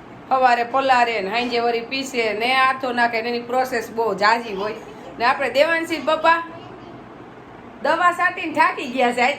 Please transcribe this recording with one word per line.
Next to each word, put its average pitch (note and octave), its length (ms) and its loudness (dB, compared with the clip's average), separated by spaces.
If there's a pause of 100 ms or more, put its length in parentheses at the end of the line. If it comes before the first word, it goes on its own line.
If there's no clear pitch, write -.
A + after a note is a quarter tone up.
(300)
સવારે B3 340 4
પલાળે A#3+ 580 2
ને F#3+ 80 -4
સાંજે A#3 300 -2
વળી A#3 220 0
પીસે B3 520 -4
ને A#3 220 0
આથો C4 360 2
નાખે A#3 300 0
ને A#3 80 -4
એની A#3+ 100 -2
પ્રોસેસ A#3+ 520 -2
બહુ A3 240 0
જાજી A3 400 2
હોય. G#3 180 -4 (460)
ને A3 60 2
આપણે C4+ 240 2
દેવાંશી E4 500 0
પપ્પા D#4+ 440 2 (1400)
દવા E4 280 4
છાંટીને F4 420 -2
થાકી E4 340 2
ગયા B3 240 2
છે, A#3+ 100 0
આજ C#4 180 4